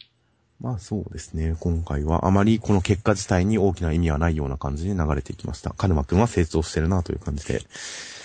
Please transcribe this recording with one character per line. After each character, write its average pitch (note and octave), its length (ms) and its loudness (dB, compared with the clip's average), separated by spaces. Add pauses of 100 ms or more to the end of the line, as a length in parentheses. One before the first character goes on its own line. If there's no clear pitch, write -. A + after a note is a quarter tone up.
(640)
ま B2 120 -4
あ G2 40 -6
そ G#2 220 -6
う F2 120 -8
で D#2+ 60 -12
す - 160 -12
ね。 E2 240 -2
今 E2 240 0
回 D2 220 -2
は D#2+ 200 2
あ F#2 60 4
ま G2 140 6
り A2+ 160 4
こ G#2+ 120 0
の G2 80 4
結 F#2+ 220 0
果 A2 100 4
自 G2 140 -4
体 F2+ 180 4
に A2 140 2
大 F#2+ 160 4
き F2 80 -8
な D#2+ 100 0
意 D#2+ 60 2
味 E2+ 120 2
は D2 80 0
な E2+ 120 2
い D#2+ 60 0
よ D2 100 -2
う - 20 -4
な C2+ 80 -6
感 C#2 200 -4
じ E2+ 120 -4
に G2+ 80 -2
流 D2+ 180 0
れ C#2+ 60 0
て - 120 -8
い - 40 -14
き - 100 -10
ま D#2 80 -6
し - 60 -12
た。 - 100 -6
カ - 180 0
ル F2+ 60 4
マ D#2 100 2
君 F2+ 160 4
は A#2 80 4
成 F2+ 180 0
長 D#2+ 160 0
し - 100 -8
て D#2+ 80 0
る D#2 80 2
な F#2 140 2
と - 100 -6
い - 40 -4
う - 20 -10
感 - 180 -6
じ D2 120 -10
で。 - 140 -2 (640)